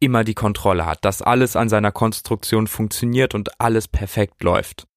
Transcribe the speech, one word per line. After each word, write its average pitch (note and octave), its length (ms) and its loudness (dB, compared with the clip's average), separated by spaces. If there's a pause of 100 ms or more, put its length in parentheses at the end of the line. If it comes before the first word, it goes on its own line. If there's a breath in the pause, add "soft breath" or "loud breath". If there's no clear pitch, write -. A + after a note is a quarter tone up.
immer B2 240 4
die A2 100 -2
Kontrolle G2 520 0
hat, D#2+ 180 -4
dass G2 180 -2
alles B2 340 2
an A2+ 120 2
seiner G#2 240 2
Konstruktion A2 760 0
funktioniert A#2+ 680 -2
und - 260 -4
alles A2+ 260 2
perfekt - 560 -2
läuft. - 440 0 (100)